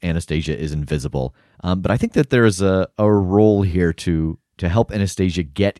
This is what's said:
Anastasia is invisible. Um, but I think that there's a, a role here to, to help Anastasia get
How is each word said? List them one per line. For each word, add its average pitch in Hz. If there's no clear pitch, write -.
Anastasia 80
is 76
invisible. 69
Um, 92
but 87
I 110
think 226
that -
there's 113
a, 95
a 107
role 101
here 87
to, 80
to 90
help 110
Anastasia 95
get 90